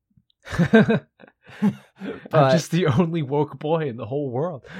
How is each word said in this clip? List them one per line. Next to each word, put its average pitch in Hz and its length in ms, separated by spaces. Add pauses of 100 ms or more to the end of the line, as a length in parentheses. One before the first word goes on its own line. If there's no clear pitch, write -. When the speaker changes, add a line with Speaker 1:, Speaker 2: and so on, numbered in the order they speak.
(460)
Speaker 1:
<laughs> - 120 (140)
I'm 220 280 (1300)
Speaker 2:
But 139 220
Speaker 1:
just - 180
the 170 160
only 160 360
woke 143 360
boy 156 300
in 113 80
the 117 100
whole 135 240
world. 143 340 (160)